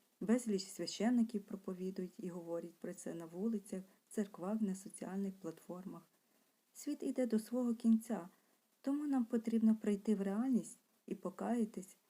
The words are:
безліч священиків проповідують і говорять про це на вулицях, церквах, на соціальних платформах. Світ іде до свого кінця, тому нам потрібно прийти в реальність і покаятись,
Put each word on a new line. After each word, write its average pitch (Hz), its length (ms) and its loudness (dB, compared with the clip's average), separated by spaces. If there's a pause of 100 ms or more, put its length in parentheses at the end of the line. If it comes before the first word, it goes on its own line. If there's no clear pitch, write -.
(200)
безліч 208 480 2
священиків 220 760 0
проповідують 185 760 -6
і 185 100 -6
говорять 170 520 -6
про 180 140 -6
це 170 200 -8
на 165 120 -8
вулицях, 190 560 -4 (260)
церквах, 202 520 -2
на 196 140 2
соціальних 190 600 -6
платформах. 170 680 -10 (720)
Світ - 280 -6
іде 262 240 0
до 226 120 2
свого 240 360 0
кінця, 220 540 2 (540)
тому 294 240 0
нам 269 180 4
потрібно 220 520 4
прийти 208 380 2
в 196 80 0
реальність 208 580 0 (260)
і - 80 -4
покаятись, 208 840 -4 (100)